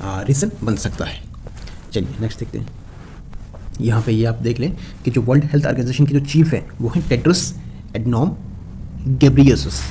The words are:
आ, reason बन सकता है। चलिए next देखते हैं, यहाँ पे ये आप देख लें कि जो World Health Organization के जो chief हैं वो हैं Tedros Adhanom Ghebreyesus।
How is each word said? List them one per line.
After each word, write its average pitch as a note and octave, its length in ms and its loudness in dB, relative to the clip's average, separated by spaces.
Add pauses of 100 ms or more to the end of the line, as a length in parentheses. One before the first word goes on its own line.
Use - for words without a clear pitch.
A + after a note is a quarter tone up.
आ, F#2+ 200 -6
reason C#3 300 2 (120)
बन A2+ 140 0
सकता - 280 -4
है। - 160 -8 (720)
चलिए G2 280 -4
next A2 180 -4
देखते - 200 -8
हैं, G#2+ 80 -8 (1120)
यहाँ A2+ 200 2
पे A#2 100 0
ये A2 140 4
आप A2+ 160 0
देख A#2+ 180 0
लें D3 120 0 (340)
कि B2 60 2
जो A#2+ 100 2
World B2+ 240 4
Health D3 200 2
Organization B2+ 400 2
के C#3 80 2
जो C#3 120 2
chief D#3+ 280 6
हैं G#2+ 120 -2 (140)
वो A#2 100 0
हैं D#3+ 200 0
Tedros D3 440 2 (420)
Adhanom A#2+ 360 2 (760)
Ghebreyesus। C3+ 800 6